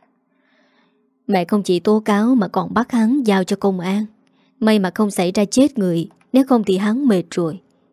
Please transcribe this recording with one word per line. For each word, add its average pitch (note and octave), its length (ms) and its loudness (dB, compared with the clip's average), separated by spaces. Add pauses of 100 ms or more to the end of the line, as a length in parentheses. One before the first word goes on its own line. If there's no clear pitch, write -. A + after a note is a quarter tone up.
(1300)
"Mẹ F#3 180 0
không G#3 180 0
chỉ F3+ 180 0
tố G#3+ 200 2
cáo G#3+ 340 2
mà G3+ 140 2
còn - 260 -4
bắt A3+ 180 -2
hắn A#3+ 300 2
giao F#3+ 220 2
cho G3+ 120 -4
công F#3+ 240 -2
an. G3 240 -4 (560)
May G#3+ 180 2
mà F#3 160 -2
không G#3+ 160 -2
xảy F#3 220 -2
ra G#3 120 0
chết C4+ 340 0
người, E3+ 300 -2 (240)
nếu C4+ 120 4
không A#3+ 200 2
thì F#3+ 120 0
hắn A3 320 -2
mệt F#3 220 2
rồi." E3+ 300 -4 (320)